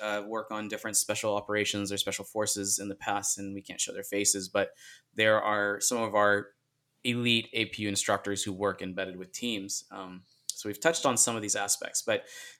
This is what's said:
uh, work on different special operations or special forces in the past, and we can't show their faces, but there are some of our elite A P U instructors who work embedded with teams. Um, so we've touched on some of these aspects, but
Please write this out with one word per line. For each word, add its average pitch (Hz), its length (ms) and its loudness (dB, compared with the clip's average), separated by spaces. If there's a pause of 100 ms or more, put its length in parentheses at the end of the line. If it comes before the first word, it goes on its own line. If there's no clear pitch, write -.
uh, 104 240 -2
work 110 260 -6
on 104 180 -4
different 107 260 -4
special 104 400 2
operations 101 560 0
or 101 60 -2
special 98 260 -2
forces 101 560 0
in 101 80 -6
the 98 80 -6
past, 101 420 -2
and 98 160 -8
we 98 80 -10
can't - 200 -8
show - 100 -2
their 98 140 -8
faces, 101 420 0
but 98 220 2 (460)
there 107 260 6
are 101 400 2
some 123 160 2
of 110 180 0
our 104 320 6 (560)
elite 120 480 2
A 113 140 0
P 107 180 -6
U 104 60 0
instructors 101 520 0
who 101 120 -4
work 95 280 -2
embedded 92 360 -6
with 90 160 -14
teams. 104 580 -4
Um, 92 320 -12 (240)
so - 220 -6
we've 101 100 -6
touched 165 260 2
on 123 120 4
some 117 180 4
of 107 60 -4
these 104 160 -2
aspects, - 440 -2
but 104 220 0 (360)